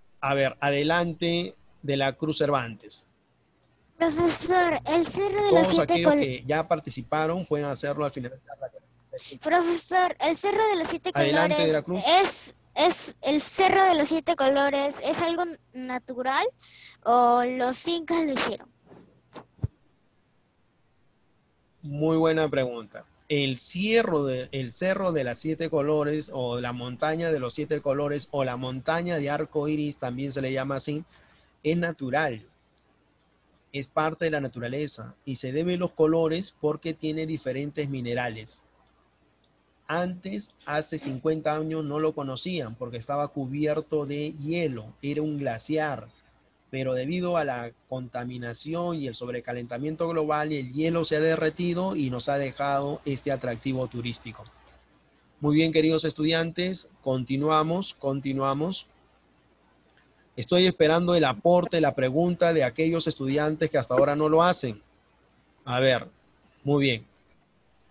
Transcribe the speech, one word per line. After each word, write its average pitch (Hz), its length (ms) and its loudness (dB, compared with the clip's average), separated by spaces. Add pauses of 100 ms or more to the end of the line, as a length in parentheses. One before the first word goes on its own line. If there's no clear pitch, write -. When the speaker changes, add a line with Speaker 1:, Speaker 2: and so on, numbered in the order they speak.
(200)
Speaker 1:
A 139 140 0
ver, 135 260 2
adelante, 170 960 0 (280)
de 139 140 -2
la 135 180 2
Cruz 156 240 -4
Cervantes. 120 680 -2 (920)
Speaker 2:
Profesor, 330 880 2
el 330 200 2
Cerro 392 300 0 (100)
de 403 60 4
los - 100 8
Speaker 1:
Todos - 60 4
Speaker 2:
Siete 330 140 4 (100)
Speaker 1:
aquellos 320 200 4
Speaker 2:
Col- 294 80 4
Speaker 1:
que 127 260 -2
ya 156 200 0
participaron 156 800 -2
pueden 147 200 -2
hacerlo 143 380 -4
al 139 60 -2
finalizar 131 480 -12
la 131 100 -8
clase. - 680 -18
Speaker 2:
Profesor, 349 840 2
el 311 160 2
Cerro 415 340 2
de 392 60 2
los 320 120 -2
Siete 339 260 -4
Speaker 1:
Adelante, - 400 2
Speaker 2:
Colores - 180 2
Speaker 1:
Veracruz. 170 300 -2 (180)
Speaker 2:
es, - 360 2 (180)
es - 480 2
el 294 180 2
Cerro 381 440 4
de 370 100 6
los 294 140 2
Siete 330 280 0
Colores, 277 680 2
¿es 320 180 2
algo 339 220 0 (280)
natural 254 760 -4 (580)
o 240 400 6
los 254 440 0
incas 330 380 0
lo 285 60 0
hicieron? - 360 0 (3250)
Speaker 1:
Muy 156 360 0
buena 160 300 4
pregunta. 123 560 -4 (240)
El 139 300 0
cierro 196 680 2
de, 127 280 -4
el 131 200 -6
Cerro 190 400 0
de 147 120 0
las 120 140 -6
Siete 160 320 -4
Colores 151 640 0
o 123 280 -2
la 123 120 -4
Montaña 147 580 -2
de 156 80 2
los 123 160 -4
Siete 147 260 -4
Colores 143 520 -2
o 139 120 0
la 123 120 -2
Montaña 156 600 -2
de 143 120 -2
Arco 147 380 -2
Iris, 151 300 -2
también 131 340 -6
se 135 100 -4
le 131 100 -2
llama 135 240 -2
así, 151 280 -6 (580)
es 156 140 2
natural. 143 680 -2 (1300)
Es 139 160 -8
parte 160 360 -2
de 160 80 0
la 147 80 0
naturaleza 123 720 -8 (100)
y 135 120 -8
se 127 160 -8
debe 175 240 0
los 180 160 -2
colores 160 680 0
porque 156 320 -2
tiene 156 320 -4
diferentes 147 640 -4
minerales. 120 720 -6 (1300)
Antes, 180 640 -4 (140)
hace 151 320 -4
cincuenta 151 560 -2
años, 156 300 -2
no 147 160 -4
lo 156 120 2
conocían 135 600 -6
porque 120 220 -10
estaba 143 320 -4
cubierto 147 800 -2
de 147 260 -6
hielo, 143 600 -4 (100)
era 147 200 -4
un 151 160 -4
glaciar, 139 720 -4 (600)
pero 131 240 -2
debido 175 420 -2
a 156 80 2
la 120 280 -6 (160)
contaminación 127 1080 -6
y 139 120 -6
el 117 60 -8
sobrecalentamiento 123 960 -6
global, 151 440 0
el 127 200 -6
hielo 165 320 0
se 156 120 0
ha 151 40 2
derretido 170 760 0
y 139 140 -2
nos 120 180 -6
ha 139 100 0
dejado 143 680 -2
este 139 280 -4
atractivo 127 560 -4
turístico. 117 560 -10 (960)
Muy 147 160 4
bien, 160 160 4
queridos 160 320 4
estudiantes, 165 840 -2 (140)
continuamos, 151 920 0
continuamos. 139 920 -2 (1500)
Estoy 180 300 4
esperando 175 480 4
el 165 100 4
aporte, 170 560 4
la 143 140 2
pregunta 170 580 2
de 160 100 4
aquellos 160 440 0
estudiantes 151 600 0
que 147 100 0
hasta 127 160 0
ahora 143 200 2
no 151 140 2
lo 160 140 6
hacen. 139 380 0 (840)
A 123 160 0
ver, 131 260 4 (560)
muy 143 200 2
bien. 120 240 2 (840)